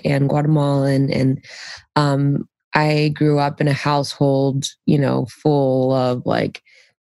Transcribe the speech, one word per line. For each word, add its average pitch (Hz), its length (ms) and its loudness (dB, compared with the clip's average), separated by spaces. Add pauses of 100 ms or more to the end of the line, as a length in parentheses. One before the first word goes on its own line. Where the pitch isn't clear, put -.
and 139 240 0
Guatemalan, 143 840 0
and, 131 320 0 (540)
um, 143 500 0 (260)
I 151 420 2
grew 147 240 2
up 143 200 -2
in 151 80 0
a 143 60 2
household, 139 920 0 (180)
you 156 140 4
know, 131 260 0 (160)
full 131 520 2
of, 127 320 0
like, - 360 -4 (440)